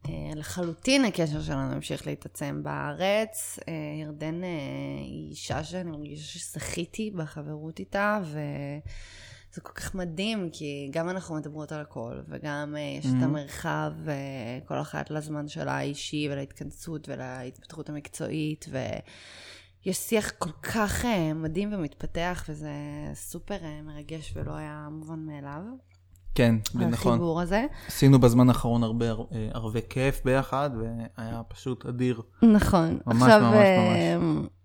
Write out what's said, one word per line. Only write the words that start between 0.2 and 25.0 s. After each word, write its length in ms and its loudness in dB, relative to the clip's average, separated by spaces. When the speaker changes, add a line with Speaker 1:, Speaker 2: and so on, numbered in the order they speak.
Speaker 1:
לחלוטין 680 0
הקשר 380 0
שלנו 300 -2
המשיך 340 -6
להתעצם 560 -8
בארץ. 960 -2
אה, 40 -8
ירדן, 420 -6
אה, 40 -6
היא 260 -12
אישה 340 -8
שאני 260 -8
מרגישה 480 -12
ששחיתי 720 -8
בחברות 680 -10
איתה, 440 0
וזה 1400 -10
כל 120 -18
כך 220 -10
מדהים, 580 -2
כי 400 -8
גם 160 -2
אנחנו 260 -6
מדברות 380 -8
על 80 -6
הכל, 480 -10
וגם, 500 -6
אה, 200 -6
יש 80 -4
את 40 2
Speaker 2:
Mhm. 40 4
Speaker 1:
המרחב, 680 -2
אה, 60 -2
כל 160 -4
אחת 300 -8
לזמן 380 -6
שלה 240 -6
האישי, 580 -4
ולהתכנסות, 800 -10
ולהתפתחות 800 -10
המקצועית, 760 -6
ויש 120 -2
שיח 420 0
כל 120 -6
כך, 420 0
אה, 300 2
מדהים 400 -2
ומתפתח, 720 -4
וזה 220 -8
סופר, 500 -10
אה, 180 -10
מרגש 540 -12
ולא 180 -6
היה 360 -10
מובן 280 -10